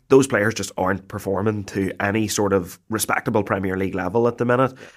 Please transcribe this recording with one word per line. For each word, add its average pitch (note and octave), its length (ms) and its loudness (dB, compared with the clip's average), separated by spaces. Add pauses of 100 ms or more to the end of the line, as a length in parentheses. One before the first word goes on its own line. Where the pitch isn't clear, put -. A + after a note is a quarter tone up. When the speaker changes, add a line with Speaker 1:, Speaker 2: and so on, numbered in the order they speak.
Speaker 1:
Those C3+ 180 8
players A2 280 2
just G2 220 -6
aren't F#2+ 320 -2
performing G2+ 560 -2
to G2 280 -2 (100)
any G#2 260 0
sort G2+ 240 0
of F2+ 260 0 (120)
respectable A2 520 0
Premier F#2+ 340 -2
League F#2+ 180 -2
level F#2+ 340 0
at A#2 100 -4
the B2 60 -2
minute. B2 320 2
Speaker 2:
Yeah. - 100 -20 (100)